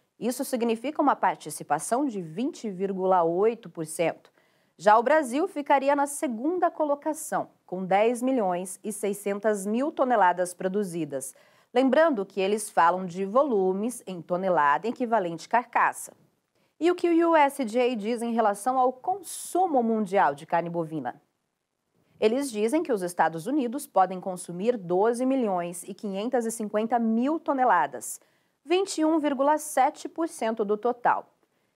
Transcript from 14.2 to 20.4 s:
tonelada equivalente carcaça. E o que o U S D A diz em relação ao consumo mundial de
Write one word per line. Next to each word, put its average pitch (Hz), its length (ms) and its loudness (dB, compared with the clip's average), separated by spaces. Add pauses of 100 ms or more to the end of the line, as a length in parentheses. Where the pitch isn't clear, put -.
tonelada 170 640 2
equivalente 220 640 -2
carcaça. - 640 0 (680)
E 339 140 2
o 349 40 -2
que 349 140 0
o 339 200 4
U 330 80 6
S 277 260 4
D 220 160 -2
A 247 160 2
diz 220 260 -4
em 233 120 -4
relação 226 440 0
ao 254 140 4
consumo 349 880 -2
mundial 196 540 2
de 160 100 -16